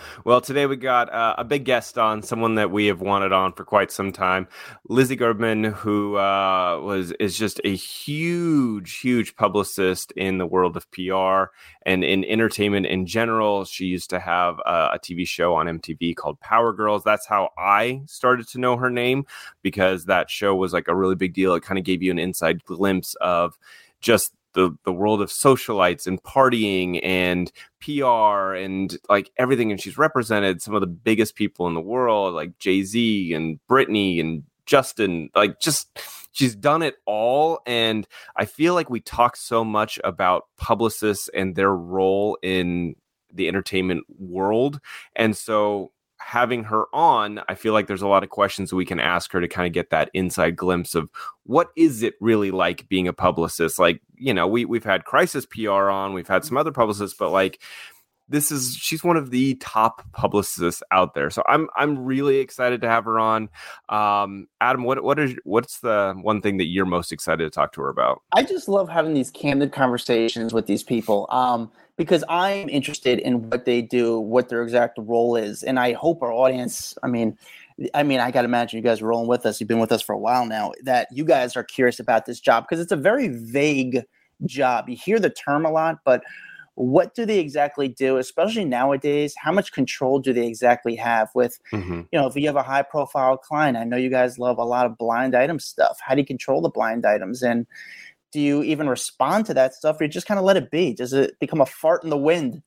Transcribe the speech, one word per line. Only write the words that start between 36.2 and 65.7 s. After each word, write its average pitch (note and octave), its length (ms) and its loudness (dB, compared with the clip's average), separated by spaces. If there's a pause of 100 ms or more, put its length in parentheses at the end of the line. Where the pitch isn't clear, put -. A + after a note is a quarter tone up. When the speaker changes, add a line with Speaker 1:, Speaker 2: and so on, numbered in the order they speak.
Speaker 1:
she's B2 240 0
done D3 280 2
it C#3+ 120 -2 (100)
all. C3 600 2
And A2+ 420 0 (300)
I G#2 80 0
feel D#3+ 300 0
like E3 140 -2
we A#2+ 120 -6
talk - 340 0
so A2+ 300 -2
much G#2+ 400 -2
about F2+ 400 0 (100)
publicists G#2+ 760 -2
and F#2+ 240 -4
their G2 180 4
role F#2+ 680 0
in F2 540 -2 (380)
the F2 160 -2
entertainment F#2 560 -2 (120)
world. G#2 600 -2 (380)
And A2 180 2
so G#2 560 -2 (260)
having A#2+ 460 -2
her G#2+ 280 -2
on, A2+ 480 2 (100)
I F#2+ 60 -4
feel A2 180 -2
like G#2 120 4
there's F#2+ 160 -6
a G2+ 60 0
lot G2 160 6
of F#2+ 60 -10
questions G2 400 0
that F#2 80 -2
we F#2 80 2
can E2+ 140 -4
ask F2 340 0
her F#2 80 0
to F2 60 -2
kinda F2+ 220 -2
get E2+ 220 -4
that D2+ 220 2
inside F2 420 0
glimpse F2 400 -2
of D#2+ 140 -2 (340)
what D#3 320 2
is D3+ 260 4
it A2+ 180 -2
really G#2 300 2
like F2+ 380 -2
being F#2 200 0
a F2+ 60 -2
publicist? E2+ 640 0
Like, F2 240 4 (140)
you C3 180 -2
know, F2 140 2
we, A#2 180 0
we've A2+ 180 -2
had F#2+ 200 0
Crisis D3 440 0
P A2 200 -8
R G2 220 2
on, G2 240 -2
we've F2+ 140 -6
had F#2+ 160 2
some A#2+ 140 -4
other D3+ 140 0
publicists, G#2 440 -2
but, F2 160 -2
like, F#2+ 300 2 (680)
this D3 240 -2
is, B2+ 240 -4
she's - 280 -6
one F3 140 4
of C#3 120 -4
the B2+ 260 2
top A2+ 460 0 (120)
publicists F#2+ 760 0
out F#2 240 2
there. D2 160 -2
So - 180 -2
I'm, D#3 280 2
I'm C#3+ 240 0
really C3+ 380 0
excited B2 440 -2
to A#2 80 0
have A2+ 160 2
her A2+ 140 0
on. A2 300 2 (400)
Um, G#2 580 0 (120)
Adam, B2 240 2
what, C3 200 0
what C#3 160 2
is, C3+ 240 0
what's A#2 380 -2